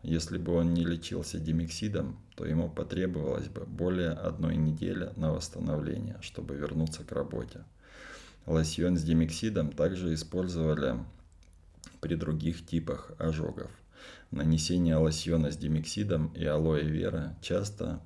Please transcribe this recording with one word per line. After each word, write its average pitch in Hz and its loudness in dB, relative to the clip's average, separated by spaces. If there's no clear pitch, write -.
Если 80 0
бы 85 0
он 85 6
не 85 4
лечился 82 -2
демексидом, 82 -2
то 78 -4
ему 82 2
потребовалось 82 -2
бы - -8
более 87 0
одной 80 0
недели 80 0
на 80 2
восстановление, 78 -2
чтобы - -8
вернуться 78 -2
к - -16
работе. 69 -4
Лосьон 80 4
с 80 2
демексидом 82 4
также 87 2
использовали 78 0
при 82 -2
других 80 -2
типах 78 -4
ожогов. 80 -2
Нанесение 80 4
лосьона 78 4
с 76 -6
демексидом 78 0
и 82 -2
алоэ 78 2
вера 80 -2
часто 87 -4